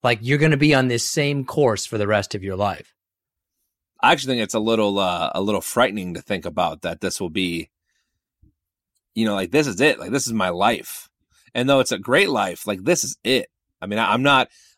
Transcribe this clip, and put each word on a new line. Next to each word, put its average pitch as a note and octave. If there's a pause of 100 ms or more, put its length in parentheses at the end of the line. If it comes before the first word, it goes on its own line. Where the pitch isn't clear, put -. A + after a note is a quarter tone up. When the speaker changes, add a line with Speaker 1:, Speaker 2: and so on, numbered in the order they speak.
Speaker 1:
Like A#2+
you're C3
gonna D3+
be D3
on C3
this A#2
same C#3+
course B2
for A2+
the G#2
rest G2+
of F#2+
your F#2+
life? F#2+ (1080)
Speaker 2:
I B2+
actually C3+
think A#2
it's G2
a A2
little, G#2+
uh, F2
a F#2
little G2+
frightening G2
to E2
think -
about E2+
that E2+
this F#2+
will F2
be, E2+ (1400)
you A2
know, G#2+
like, F#2+
this D3
is A2
it. D3
Like, -
this B2+
is A#2+
my G2
life. F#2+ (460)
And B2
though C#3
it's B2+
a A#2
great C3+
life, G2+
like, G2
this D#3+
is -
it. B2 (340)
I F#2
mean, G#2
I, A2+
I'm B2
not, C3+ (280)